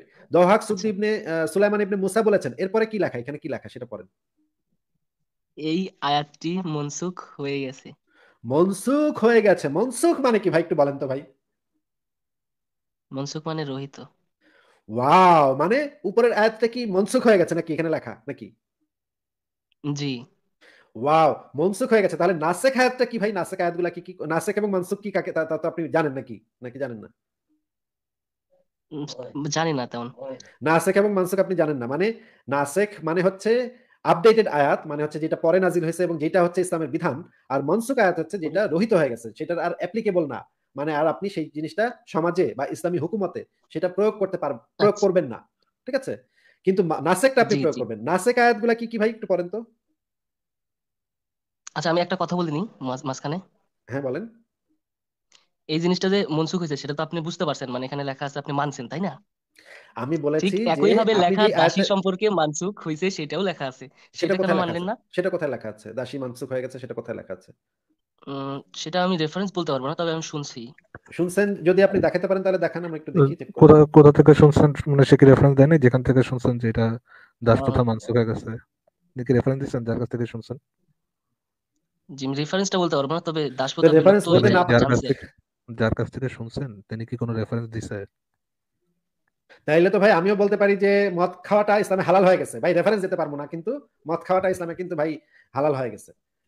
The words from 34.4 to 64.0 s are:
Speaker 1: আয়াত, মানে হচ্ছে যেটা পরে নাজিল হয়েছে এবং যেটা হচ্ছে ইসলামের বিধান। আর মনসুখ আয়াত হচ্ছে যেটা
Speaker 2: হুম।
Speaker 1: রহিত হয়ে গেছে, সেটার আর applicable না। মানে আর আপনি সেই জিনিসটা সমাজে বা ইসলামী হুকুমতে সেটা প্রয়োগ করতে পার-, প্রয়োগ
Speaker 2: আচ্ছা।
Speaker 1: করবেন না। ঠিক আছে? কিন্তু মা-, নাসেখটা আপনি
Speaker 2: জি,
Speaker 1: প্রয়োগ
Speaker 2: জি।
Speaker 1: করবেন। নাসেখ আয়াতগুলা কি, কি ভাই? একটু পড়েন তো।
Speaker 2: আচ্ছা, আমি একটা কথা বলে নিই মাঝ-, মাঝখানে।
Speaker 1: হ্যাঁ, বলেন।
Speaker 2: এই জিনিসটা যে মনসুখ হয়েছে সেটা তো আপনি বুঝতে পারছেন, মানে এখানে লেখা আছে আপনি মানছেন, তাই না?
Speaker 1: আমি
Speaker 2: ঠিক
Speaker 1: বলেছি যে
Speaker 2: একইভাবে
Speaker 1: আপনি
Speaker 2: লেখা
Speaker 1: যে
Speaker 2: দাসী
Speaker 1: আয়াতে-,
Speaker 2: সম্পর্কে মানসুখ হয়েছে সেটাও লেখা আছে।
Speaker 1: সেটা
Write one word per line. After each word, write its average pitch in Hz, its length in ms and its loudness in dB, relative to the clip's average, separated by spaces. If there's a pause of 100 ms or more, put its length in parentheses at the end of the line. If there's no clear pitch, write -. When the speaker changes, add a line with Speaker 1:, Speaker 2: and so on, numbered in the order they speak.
Speaker 1:
আয়াত, 147 400 2
মানে 147 160 -4
হচ্ছে 151 160 -6
যেটা 156 160 -4
পরে 170 240 2
নাজিল 175 240 0
হয়েছে 165 200 -4
এবং 170 140 -2
যেটা 160 260 0
হচ্ছে 175 180 0
ইসলামের 170 260 -4
বিধান। 160 360 -4 (260)
আর 139 140 -2
মনসুখ 226 340 -2
আয়াত 180 220 2
হচ্ছে 160 180 -8
যেটা 160 260 -4
Speaker 2:
হুম। 202 80 -4
Speaker 1:
রহিত 214 220 0
হয়ে 156 160 4
গেছে, 113 280 -10
সেটার 165 220 -6
আর 170 180 -4
applicable 180 500 -2
না। 110 180 -10 (300)
মানে 147 200 -6
আর 151 120 0
আপনি 170 220 -4
সেই 156 240 -8
জিনিসটা 160 380 -6 (160)
সমাজে 165 500 -2
বা 135 80 -4
ইসলামী 175 320 -6
হুকুমতে 170 480 -6 (240)
সেটা 170 200 -6
প্রয়োগ 202 280 -2
করতে 185 200 -4
পার-, 143 160 -6
প্রয়োগ 202 400 0
Speaker 2:
আচ্ছা। 202 140 0
Speaker 1:
করবেন 175 180 2
না। 107 220 -12 (380)
ঠিক 254 100 -4
আছে? 156 220 -8 (460)
কিন্তু 190 200 2
মা-, 160 180 -2
নাসেখটা 185 400 2
আপনি 151 140 0
Speaker 2:
জি, 139 60 -2
Speaker 1:
প্রয়োগ 147 140 0
Speaker 2:
জি। 127 40 -8
Speaker 1:
করবেন। 113 240 -8
নাসেখ 185 340 0
আয়াতগুলা 233 360 2
কি, 233 140 -6
কি 233 100 -10
ভাই? 220 120 0
একটু 226 180 -10
পড়েন 175 220 -2
তো। 226 160 -8 (2000)
Speaker 2:
আচ্ছা, 151 140 -2
আমি 170 120 2
একটা 175 180 -4
কথা 175 160 -4
বলে 175 160 -2
নিই 160 160 -4 (140)
মাঝ-, 131 240 -8
মাঝখানে। 143 340 -8 (480)
Speaker 1:
হ্যাঁ, 131 140 -8
বলেন। 143 260 -8 (1400)
Speaker 2:
এই 156 120 -4
জিনিসটা 180 300 0
যে 196 200 0
মনসুখ 160 300 -2
হয়েছে 156 160 -6
সেটা 143 180 -8
তো 160 100 -6
আপনি 165 180 -8
বুঝতে 170 240 -8
পারছেন, 135 240 -6
মানে 127 160 -8
এখানে 143 180 -8
লেখা 139 220 -8
আছে 147 140 -10
আপনি 143 140 -8
মানছেন, 143 340 -6
তাই 127 120 -10
না? 180 240 -8 (720)
Speaker 1:
আমি 123 200 -6
Speaker 2:
ঠিক 156 60 -6
Speaker 1:
বলেছি 160 360 -2
যে 226 140 0
Speaker 2:
একইভাবে 208 420 2
Speaker 1:
আপনি 202 80 2
Speaker 2:
লেখা 196 260 4
Speaker 1:
যে 214 60 0
Speaker 2:
দাসী 170 80 2
Speaker 1:
আয়াতে-, 170 220 2
Speaker 2:
সম্পর্কে 190 460 -2
মানসুখ 175 500 -2
হয়েছে 170 320 -6
সেটাও 160 320 -8
লেখা 165 220 -6
আছে। 131 140 -12
Speaker 1:
সেটা 131 140 -20 (200)